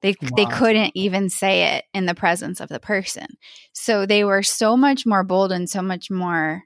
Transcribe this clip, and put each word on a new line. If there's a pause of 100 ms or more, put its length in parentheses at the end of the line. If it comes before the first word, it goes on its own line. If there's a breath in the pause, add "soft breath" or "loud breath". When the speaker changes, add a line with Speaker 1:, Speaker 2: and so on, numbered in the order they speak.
Speaker 1:
They, (200)
they
Speaker 2:
Wow.
Speaker 1:
couldn't
even
say
it
in
the
presence
of
the
person. (340 loud breath)
So
they
were
so
much
more
bold
and
so
much
more